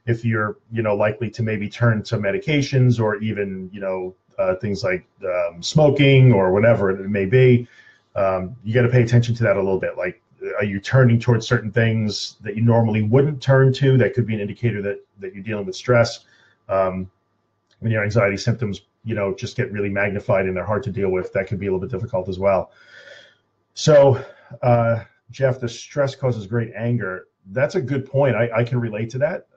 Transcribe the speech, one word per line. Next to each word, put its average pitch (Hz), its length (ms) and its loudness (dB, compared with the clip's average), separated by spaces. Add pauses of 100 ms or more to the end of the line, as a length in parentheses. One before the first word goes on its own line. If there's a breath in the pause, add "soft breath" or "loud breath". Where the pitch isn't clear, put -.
If 117 180 -2
you're, 110 340 -2 (140)
you 113 100 -4
know, 107 140 0
likely 104 360 -2
to 117 120 -6
maybe 107 260 -4
turn 113 340 0
to 110 140 -6
medications 123 800 0
or 107 180 0
even, 101 560 -6
you 101 60 -12
know, 92 360 -6 (220)
uh, 92 180 0
things 101 280 -6
like, 92 220 -2 (180)
um, 87 380 -4
smoking 139 680 6
or 95 220 4
whatever 101 380 4
it 98 180 -6
may 101 160 0
be, 123 420 4 (480 loud breath)
um, 95 480 -2
you 110 100 -6
gotta 120 160 2
pay 123 120 4
attention 117 340 2
to 117 80 -4
that 101 140 2
a - 20 -2
little 95 200 0
bit. 85 180 -6
Like, 90 240 -6 (360)
are 104 60 -2
you 98 160 -4
turning 120 400 4
towards 117 280 0
certain 113 240 -2
things 110 720 -2
that 104 140 -8
you 120 60 -2
normally 113 400 4
wouldn't 135 400 2
turn 135 320 4
to? 131 240 2
That 107 160 2
could 117 120 0
be 110 100 -4
an 104 40 -4
indicator 101 440 -4
that, 101 200 -6 (160)
that 95 140 -12
you're 98 100 -14
dealing 104 220 -8
with 92 100 -10
stress. - 500 0 (440 soft breath)
Um, 92 400 -2 (720)
when 113 120 -2
your 107 120 0
anxiety 101 340 0
symptoms, 104 440 -4 (220)
you 110 120 -6
know, 98 180 -2
just - 240 -12
get 98 140 -4
really 101 180 -4
magnified 98 560 -2
and 92 100 -4
they're 87 100 -6
hard 101 180 -4
to 107 80 -6
deal 98 180 -4
with, 92 240 -4
that 95 140 -2
can 98 100 -6
be 98 100 -6
a 95 40 -2
little 92 140 -4
bit - 60 -8
difficult 92 380 -6
as 90 100 -8
well. 95 320 0 (1040 loud breath)
So, 139 500 6 (380 loud breath)
uh, 117 420 2 (280 loud breath)
Jeff, 131 280 -2
the 120 100 -6
stress - 460 -4
causes 107 300 -4
great 113 300 -4
anger. 101 520 -4 (240)
That's 139 240 -2
a 180 60 -2
good 131 240 -4
point. 135 300 0
I, 117 180 0
I 117 100 0
can 123 160 -2
relate 113 320 -6
to 131 80 -10
that. 170 380 -4